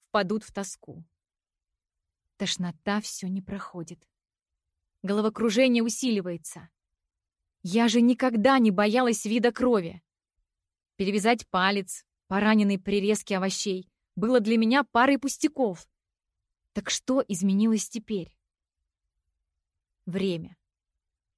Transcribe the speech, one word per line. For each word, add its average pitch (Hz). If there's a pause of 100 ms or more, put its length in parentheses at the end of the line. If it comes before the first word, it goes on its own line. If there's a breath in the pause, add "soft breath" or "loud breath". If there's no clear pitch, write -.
впадут 208
в -
тоску. 165 (1300)
Тошнота 196
все -
не 190
проходит. 180 (960)
Головокружение 220
усиливается. 180 (920)
Я 226
же 233
никогда 247
не 226
боялась 214
вида 233
крови. 208 (960)
Перевязать 208
палец, 190 (220)
пораненный 202
при 202
резке 202
овощей — 190 (260)
было 233
для 220
меня 240
парой 262
пустяков. 269 (840)
Так -
что -
изменилось 202
теперь? 214 (1700)
Время. 185 (800)